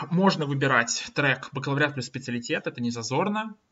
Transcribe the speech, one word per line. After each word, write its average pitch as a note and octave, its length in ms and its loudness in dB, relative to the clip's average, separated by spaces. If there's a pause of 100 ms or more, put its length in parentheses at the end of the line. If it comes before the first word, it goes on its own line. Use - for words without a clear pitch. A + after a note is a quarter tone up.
можно E3 360 2
выбирать C3+ 680 2
трек C#3 380 0
«Бакалавриат C#3+ 440 0
плюс B2 100 -4
специалитет», C3 640 -4
это B2+ 140 -6
не A#2+ 100 0
зазорно. F#3 640 -2 (160)